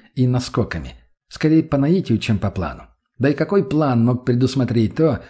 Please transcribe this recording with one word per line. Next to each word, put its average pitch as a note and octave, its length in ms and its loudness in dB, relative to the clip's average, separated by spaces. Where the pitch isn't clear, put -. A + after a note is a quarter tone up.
и B2+ 120 0
наскоками. F#2+ 680 -4
Скорее D#3 340 2
по C#3+ 160 -2
наитию, C#3+ 400 2
чем G#2+ 200 -2
по G2+ 120 -2
плану. D#2+ 340 -8
Да B2+ 100 0
и D3 60 0
какой D#3+ 340 0
план C3+ 360 2
мог B2 200 0
предусмотреть A#2+ 720 0
то, D3+ 340 2